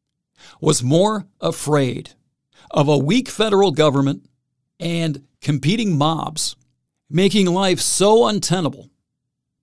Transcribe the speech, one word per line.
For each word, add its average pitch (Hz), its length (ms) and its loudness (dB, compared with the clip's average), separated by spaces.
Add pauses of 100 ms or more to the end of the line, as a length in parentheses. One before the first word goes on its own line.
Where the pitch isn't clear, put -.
(600)
was 151 220 0
more 190 440 0 (140)
afraid 143 720 -2 (600)
of 139 160 2
a 147 100 4
weak 185 320 0
federal 202 420 2
government 139 560 0 (520)
and 165 440 -4 (180)
competing 170 560 0
mobs 156 580 -4 (540)
making 190 360 2
life 180 340 0
so 220 460 2
untenable 190 640 -4 (720)